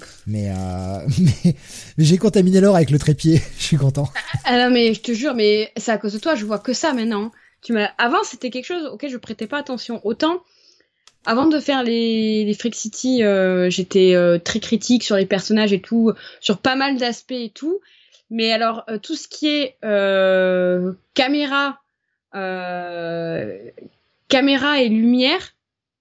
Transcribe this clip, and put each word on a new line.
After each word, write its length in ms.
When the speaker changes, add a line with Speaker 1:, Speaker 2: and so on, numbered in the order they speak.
Speaker 1:
Mais, 240
euh, 500
<laughs> 60
mais, 360
mais 40
j'ai 140
contaminé 440
l'or 140
avec 140
le 80
trépied, 420
<laughs> 100
je 40
suis 140
content. 380
Speaker 2:
Ah, 300
ah 120
non, 60
mais 220
je 60
te 100
jure, 240
mais 420
c'est 140
à 80
cause 140
de 60
toi, 140
je 120
vois 120
que 160
ça 200
maintenant. 380
Tu 120
m'as, 160
avant, 240
c'était 260
quelque 160
chose 260
auquel 200
je 60
prêtais 300
pas 120
attention. 440
Autant, 380
avant 220
de 120
faire 240
les, 600
les 80
Freak 220
City, 480
euh, 460
j'étais, 460
euh, 220
très 240
critique 420
sur 140
les 80
personnages 480
et 80
tout, 320
sur 200
pas 180
mal 200
d'aspects 360
et 200
tout. 260
Mais 240
alors, 360
euh, 80
tout 180
ce 120
qui 220
est, 340
euh, 1080
caméra, 640
euh, 1000
caméra 540
et 80
lumière, 640